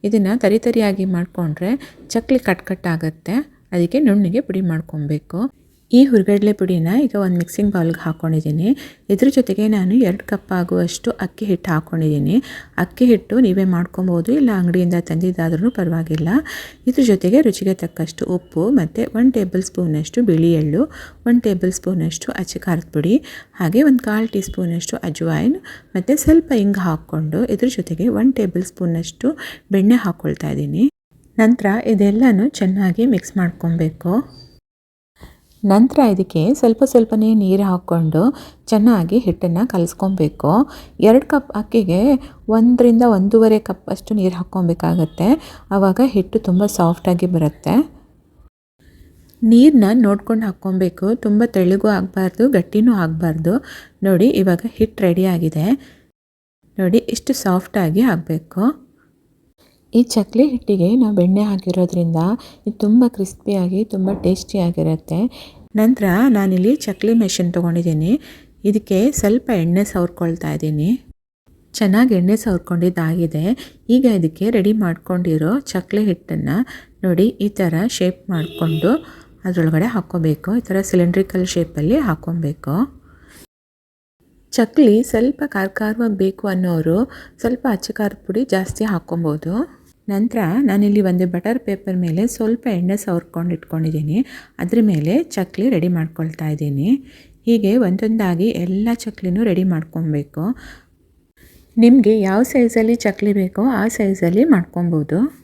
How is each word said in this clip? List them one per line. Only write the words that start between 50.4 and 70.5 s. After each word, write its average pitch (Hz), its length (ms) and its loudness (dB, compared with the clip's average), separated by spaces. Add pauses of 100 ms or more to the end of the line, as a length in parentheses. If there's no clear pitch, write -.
ಹಾಕ್ಕೊಬೇಕು, 185 680 -4
ತುಂಬ 214 280 0 (100)
ತೆಳ್ಳಗೂ 196 360 2
ಆಗಬಾರ್ದು, 190 600 -2
ಗಟ್ಟಿನೂ 220 460 2
ಆಗಬಾರ್ದು. 165 600 -2 (480)
ನೋಡಿ, 196 320 4
ಇವಾಗ 185 260 2 (120)
ಹಿಟ್ಟು - 300 -2
ರೆಡಿಯಾಗಿದೆ. 175 640 0 (1120)
ನೋಡಿ, 190 320 2
ಇಷ್ಟು - 240 -4
ಸಾಫ್ಟಾಗಿ 185 760 -2
ಆಗಬೇಕು. 165 540 -4 (1300)
ಈ 233 100 4
ಚಕ್ಲಿ 233 440 0
ಹಿಟ್ಟಿಗೆ 208 480 0
ನಾವು 233 200 2
ಬೆಣ್ಣೆ 185 280 2
ಹಾಕಿರೋದ್ರಿಂದ 180 760 -2 (460)
ಇದು 208 120 -6
ತುಂಬ 220 300 4
ಕ್ರಿಸ್ಪಿಯಾಗಿ, 190 800 -4
ತುಂಬ 190 240 -4 (120)
ಟೇಸ್ಟಿಯಾಗಿರುತ್ತೆ. 170 1000 -2 (560)
ನಂತರ 220 300 2 (240)
ನಾನಿಲ್ಲಿ 196 460 2
ಚಕ್ಲಿ 214 380 -2
ಮೆಷಿನ್ 185 400 0
ತೊಗೊಂಡಿದ್ದೀನಿ, 170 580 0 (520)
ಇದಕ್ಕೆ 202 360 0 (120)
ಸ್ವಲ್ಪ 226 440 -2
ಎಣ್ಣೆ 175 300 0
ಸವರ್ಕೊಳ್ತಾ 175 680 -4